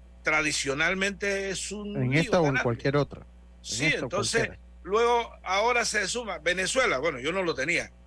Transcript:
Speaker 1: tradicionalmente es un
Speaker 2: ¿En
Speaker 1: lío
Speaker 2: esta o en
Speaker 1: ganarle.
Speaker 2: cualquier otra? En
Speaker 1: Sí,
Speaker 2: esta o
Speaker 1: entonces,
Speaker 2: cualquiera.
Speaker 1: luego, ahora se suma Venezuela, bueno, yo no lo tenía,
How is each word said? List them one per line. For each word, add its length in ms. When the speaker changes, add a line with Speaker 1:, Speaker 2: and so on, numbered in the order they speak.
Speaker 1:
tradicionalmente 1300
es 220
un 240
Speaker 2:
¿En 140
Speaker 1:
lío 100
Speaker 2:
esta 180
o 40
en 60
Speaker 1:
ganarle. 160
Speaker 2:
cualquier 320
otra? 240
En 60
Speaker 1:
Sí, 220
Speaker 2:
esta 140
o 40
Speaker 1:
entonces, 420
Speaker 2:
cualquiera. 160
Speaker 1:
luego, 480
ahora 420
se 220
suma 320
Venezuela, 600
bueno, 200
yo 140
no 100
lo 120
tenía, 360